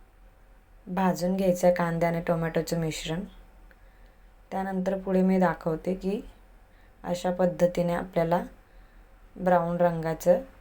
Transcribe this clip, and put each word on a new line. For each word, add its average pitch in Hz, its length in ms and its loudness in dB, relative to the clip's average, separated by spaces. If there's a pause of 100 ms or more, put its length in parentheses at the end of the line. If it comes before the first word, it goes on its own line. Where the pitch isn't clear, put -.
(880)
भाजून 185 480 0
घ्यायचं 180 320 2
आहे 180 80 6
कांदा 170 320 0
आणि 170 140 -2
टोमॅटोचं 165 580 -2
मिश्रण. 160 400 -4 (1300)
त्यानंतर 190 460 -2
पुढे 190 240 0
मी 185 180 4
दाखवते 165 540 0
की 196 280 -4 (800)
अशा 180 280 -4
पद्धतीने 175 600 0
आपल्याला 175 500 -2 (920)
ब्राऊन 175 420 2
रंगाचं 170 640 2 (200)